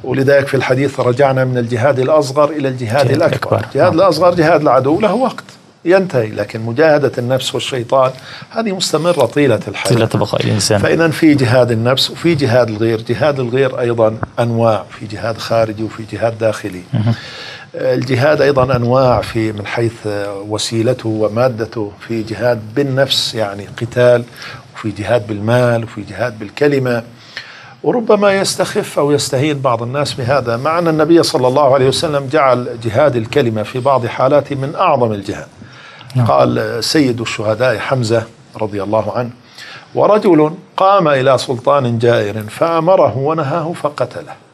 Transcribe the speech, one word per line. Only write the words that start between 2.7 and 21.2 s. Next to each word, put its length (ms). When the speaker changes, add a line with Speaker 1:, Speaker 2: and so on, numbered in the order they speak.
Speaker 2:
الجهاد 100
Speaker 1:
الأكبر". 400
Speaker 2:
الأكبر. 180
Speaker 1:
الجهاد 220
Speaker 2:
نعم. 100
Speaker 1:
الأصغر 340
جهاد 260
العدو 380
له 140
وقت 300
ينتهي، 420
لكن 340
مجاهدة 560
النفس 360
والشيطان 580
هذه 220
مستمرة 540
طيلة 420
الحياة. 260
Speaker 2:
طيلة 200
بقاء 300
الإنسان. 360
Speaker 1:
فإذا 300
في 240
جهاد 380
النفس 400
وفي 240
جهاد 340
الغير. 320
جهاد 380
الغير 400
أيضا 380
أنواع، 460
في 60
جهاد 320
خارجي 460
وفي 280
جهاد 260
داخلي. 440
Speaker 2:
مهم. 200
Speaker 1:
الجهاد 680
أيضا 340
أنواع، 460
في 300
من 140
حيث 420
وسيلته 640
ومادته، 840